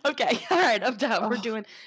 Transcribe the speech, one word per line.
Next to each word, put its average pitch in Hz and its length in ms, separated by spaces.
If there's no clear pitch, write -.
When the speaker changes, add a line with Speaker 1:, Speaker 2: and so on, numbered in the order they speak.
Speaker 1:
Okay. 262 400
<laughs> - 40
All 359 80
right. 240 240
I'm 240 140
down. 214 320
We're 240 80
Speaker 2:
Ugh. 214 60
Speaker 1:
doing, 220 240